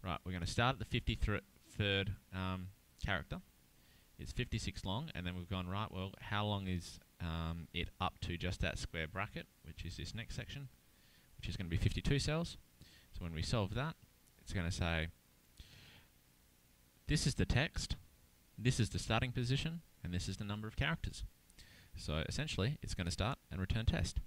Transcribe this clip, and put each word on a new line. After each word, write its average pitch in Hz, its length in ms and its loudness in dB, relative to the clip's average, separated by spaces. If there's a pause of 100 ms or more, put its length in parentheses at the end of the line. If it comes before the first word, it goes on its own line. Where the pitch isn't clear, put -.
"Right, 87 220 -2
we're 90 80 -4
gonna 90 160 -2
start 123 280 4
at - 40 -14
the 107 60 -4
fifty-third, 101 1300 0 (180)
um, 92 360 -2 (360)
character." 104 360 -2 (760)
It's - 140 -8
fifty-six - 520 -2
long, 113 300 -2
and 87 140 -4
then 87 80 -4
we've 87 140 -8
gone, 92 180 -2
"Right, 98 240 -4
well, 92 280 -6
how 104 260 0
long 101 220 2
is, 87 320 -2 (200)
um, 82 540 -2
it 85 160 -2 (120)
up - 200 -2
to 87 160 -2
just 87 240 -2
that - 180 0
square 80 280 -4
bracket," 98 380 -6 (180)
which 78 220 -10
is 82 120 -6
this - 180 -8
next 113 200 -8
section, 139 340 -8 (680)
which - 100 -6
is 87 100 -2
gonna 87 120 -2
be 85 80 4
fifty-two 143 400 6
cells. 156 400 0 (560)
So - 100 -6
when 82 100 -4
we 78 100 0
solve 104 320 2
that, 147 200 -2 (440)
it's - 140 -8
gonna 85 180 2
say, 82 380 2 (2000)
"This 151 220 4
is 135 80 2
the 92 100 4
text, - 520 2 (600)
this 117 220 4
is 107 100 6
the 95 100 -2
starting 113 320 2
position, 139 500 0 (220)
and 85 100 -4
this 87 140 0
is 95 100 -2
the 107 80 -6
number 107 220 -4
of 110 80 -10
characters." 143 480 0 (720)
So 78 320 0
essentially, - 540 0
it's - 140 -4
gonna 85 160 0
start 101 260 2 (140)
and - 80 -4
return 110 260 2
test. - 420 2